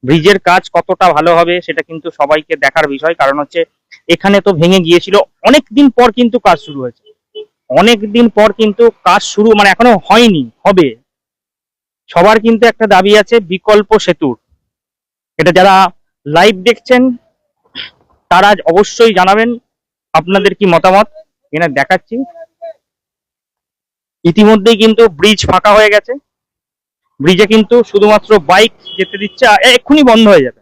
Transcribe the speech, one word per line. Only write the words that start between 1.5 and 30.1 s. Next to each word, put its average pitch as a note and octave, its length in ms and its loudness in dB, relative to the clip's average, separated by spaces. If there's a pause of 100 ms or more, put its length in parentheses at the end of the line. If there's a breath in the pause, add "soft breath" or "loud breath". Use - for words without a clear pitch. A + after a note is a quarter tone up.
সেটা D#3+ 220 -10
কিন্তু D#3+ 280 -14
সবাইকে D3+ 460 -4
দেখার D3 320 -2
বিষয়। C#3+ 260 -6
কারণ C#3 240 -4
হচ্ছে E3 260 -6 (440 soft breath)
এখানে G3 320 0
তো G3+ 120 -2
ভেঙে F3 260 0
গিয়েছিল, F3 380 0 (260)
অনেক C#4 220 2 (100)
দিন C#4 160 2
পর A#3+ 220 0
কিন্তু A#3+ 260 -2
কাজ F3+ 220 0
শুরু C#3+ 200 -16
হয়েছে, B2 320 -14 (560)
অনেক G#3 440 -2
দিন A#3 160 2
পর G#3 240 0
কিন্তু A3 380 0
কাজ F#3+ 320 -2
শুরু, G#3+ 360 -2
মানে G3+ 120 2
এখনো A#3 260 2
হয়নি, F#3 540 0 (160)
হবে। E3+ 300 0 (1120)
সবার G#3 320 0
কিন্তু A3+ 260 0
একটা A3 200 -2
দাবি G3+ 320 2
আছে A3+ 220 0
বিকল্প G#3 580 -2
সেতুর। D3+ 380 -4 (1040)
এটা E3+ 140 0
যারা F#3 380 2 (360)
লাইভ F3+ 300 0
দেখছেন B3 600 -2 (1120 loud breath)
তারা F#3+ 260 2 (120)
অবশ্যই G3+ 480 0
জানাবেন G#3+ 440 0 (540)
আপনাদের F#3+ 420 -2
কি G3+ 120 -4
মতামত। F#3 400 2 (460)
এখানে D#3 220 -4
দেখাচ্ছি F#3 500 -6 (2000)
ইতিমধ্যেই G#3+ 520 2
কিন্তু A3 320 2
ব্রিজ F#3 380 -2
ফাঁকা F#3 260 0
হয়ে G#3+ 180 2
গেছে, G#3 220 -2 (1120)
ব্রিজে F#3 240 2
কিন্তু A3 380 2
শুধুমাত্র G#3 540 0
বাইক F#3 340 0 (260)
যেতে F#3+ 200 -8
দিচ্ছে, G3+ 280 -4
আর G#3 160 2
এক্ষুনি B3+ 400 0
বন্ধ A3+ 260 2